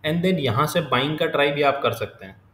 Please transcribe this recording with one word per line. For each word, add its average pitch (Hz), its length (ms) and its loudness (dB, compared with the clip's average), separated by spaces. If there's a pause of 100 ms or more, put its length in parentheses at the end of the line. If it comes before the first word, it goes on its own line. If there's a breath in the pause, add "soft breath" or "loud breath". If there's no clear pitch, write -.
And 170 180 0
then 185 140 2
यहाँ 139 280 0
से 170 140 0
buying 143 380 0
का 165 80 0
try 147 240 2
भी 143 120 0
आप 139 200 2
कर 117 100 0
सकते 104 340 -10
हैं। 95 100 -18 (180)